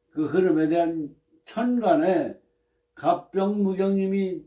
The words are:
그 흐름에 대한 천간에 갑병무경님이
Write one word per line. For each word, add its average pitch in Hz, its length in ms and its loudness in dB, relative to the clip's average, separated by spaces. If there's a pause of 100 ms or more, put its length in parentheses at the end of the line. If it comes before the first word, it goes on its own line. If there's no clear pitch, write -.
(120)
그 151 140 -4
흐름에 160 420 2
대한 165 480 -2 (300)
천간에 247 920 0 (580)
갑병무경님이 190 1500 -2